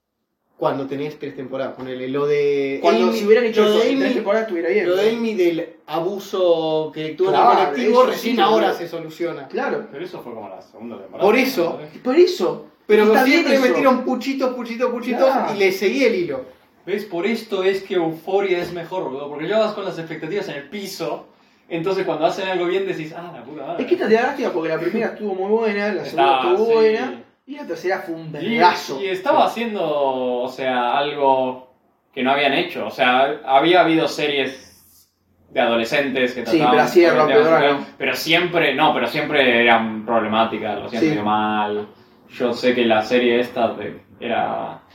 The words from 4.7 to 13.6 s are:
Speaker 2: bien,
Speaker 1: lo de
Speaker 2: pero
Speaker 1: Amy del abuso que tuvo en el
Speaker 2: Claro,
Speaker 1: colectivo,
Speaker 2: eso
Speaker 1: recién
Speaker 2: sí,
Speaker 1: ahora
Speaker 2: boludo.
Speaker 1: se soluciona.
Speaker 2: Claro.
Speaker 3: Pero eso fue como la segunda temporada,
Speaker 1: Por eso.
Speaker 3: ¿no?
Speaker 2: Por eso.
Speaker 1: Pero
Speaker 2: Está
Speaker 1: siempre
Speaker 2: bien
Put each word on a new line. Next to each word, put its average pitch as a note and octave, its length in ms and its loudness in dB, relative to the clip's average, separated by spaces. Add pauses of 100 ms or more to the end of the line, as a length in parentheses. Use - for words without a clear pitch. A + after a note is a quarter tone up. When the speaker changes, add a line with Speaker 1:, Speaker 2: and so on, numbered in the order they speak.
Speaker 2:
bien, G3 180 0
Speaker 1:
lo F3+ 80 2
de G3 60 2
Speaker 2:
pero A3+ 160 2
Speaker 1:
Amy A3+ 160 -2
del E3+ 420 0 (100)
abuso E3 1080 0
que D#3 160 -6
tuvo F#4+ 180 0
en - 60 2
el F#4 80 4
Speaker 2:
Claro, - 160 6 (120)
Speaker 1:
colectivo, B3 320 4
Speaker 2:
eso - 80 4
Speaker 1:
recién A#3+ 260 -2
Speaker 2:
sí, G#3 40 2
Speaker 1:
ahora G#3+ 280 4
Speaker 2:
boludo. - 100 -4
Speaker 1:
se E3+ 100 -10
soluciona. D#3+ 600 -8
Speaker 2:
Claro. G3 440 -6
Speaker 3:
Pero D3+ 120 -12
eso E3 180 -14
fue B2 100 -14
como A2 160 -14
la - 140 -18
segunda A2+ 360 -16
temporada, - 300 -2
Speaker 1:
Por A3+ 80 4
eso. - 420 -2 (160)
Speaker 3:
¿no? - 80 -20
Speaker 2:
Por C4 140 -2
eso. G#3 500 2 (200)
Speaker 1:
Pero G#3+ 180 4
Speaker 2:
Está A3 200 6
Speaker 1:
siempre C#4+ 280 4
Speaker 2:
bien C4+ 120 4